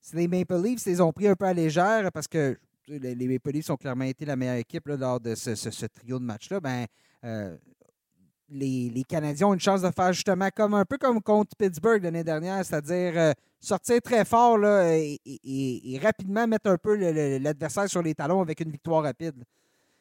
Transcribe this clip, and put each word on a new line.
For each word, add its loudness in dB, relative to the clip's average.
si -14
les 0
Maple 0
Leafs -2
les 0
ont 4
pris 0
un 6
peu -4
à 2
légère, 2
parce -10
que 0
les, -8
les -4
Maple -2
Leafs -4
ont 0
clairement -4
été -6
la -2
meilleure -2
équipe, -8
là, -4
lors -2
de -6
ce, -6
ce, -8
ce -10
trio -8
de -6
matchs-là, -6
ben, -4
euh, -8
les, -4
les -4
Canadiens -2
ont 4
une 0
chance 2
de 0
faire 2
justement 0
comme, 2
un 4
peu -6
comme 0
contre 2
Pittsburgh 2
l'année -2
dernière, -2
c'est-à-dire, -2
euh, 4
sortir 0
très 2
fort, 6
là, 6
et, -2
et, -14
et, -4
et -8
rapidement 0
mettre 0
un 4
peu 0
le, 0
le, 0
l'adversaire -2
sur -2
les -2
talons 0
avec -4
une -6
victoire -2
rapide. -6